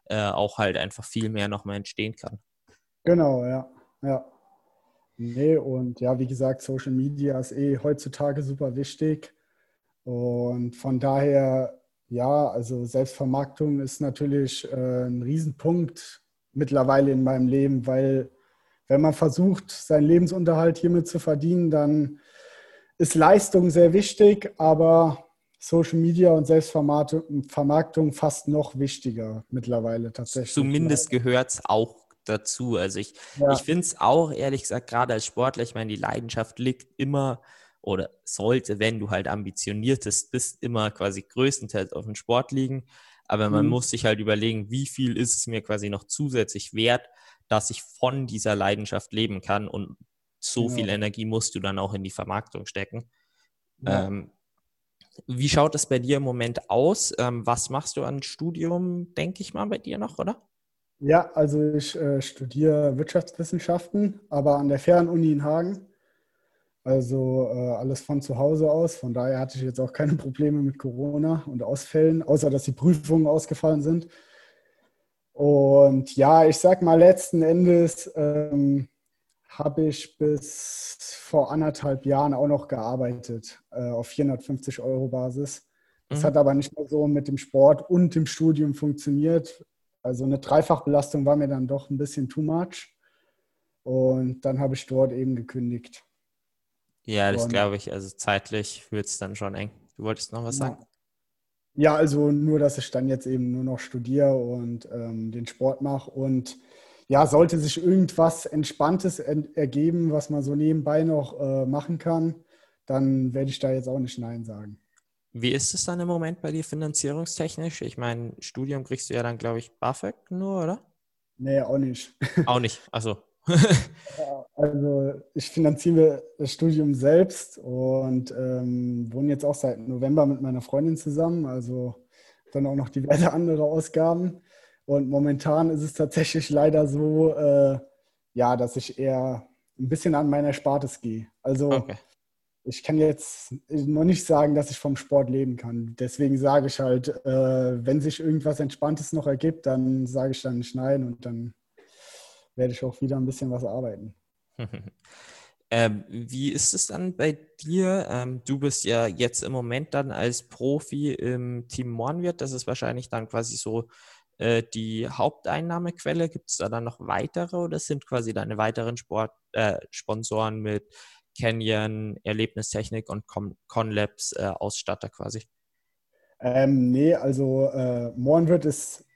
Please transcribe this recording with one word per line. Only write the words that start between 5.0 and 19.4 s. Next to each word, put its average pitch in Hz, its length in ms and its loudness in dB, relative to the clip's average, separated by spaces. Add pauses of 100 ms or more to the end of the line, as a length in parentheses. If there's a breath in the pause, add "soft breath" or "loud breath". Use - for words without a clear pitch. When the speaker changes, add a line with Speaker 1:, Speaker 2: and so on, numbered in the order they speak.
Speaker 2:
Nee, 131 400 0
und 127 440 -4
ja, 127 180 0
wie 131 80 -2
gesagt, 131 340 -4
Social 135 300 -6
Media 139 480 -2
ist 127 140 -8
eh 139 260 -2
heutzutage 147 640 -4
super 135 320 -6
wichtig. 151 580 -4 (680)
Und 120 720 -4
von 131 240 -2
daher, 135 800 2 (280)
ja, 131 400 0
also 120 360 -6
Selbstvermarktung 135 960 -2
ist 131 200 -8
natürlich, 139 680 -2
äh, 127 360 -2
ein 123 160 -4
Riesenpunkt 156 1000 -4 (300)
mittlerweile 139 580 4
in 131 120 2
meinem 131 240 2
Leben, 135 400 2
weil 131 440 2 (560)
wenn 139 140 6
man 156 120 6
versucht, 170 580 2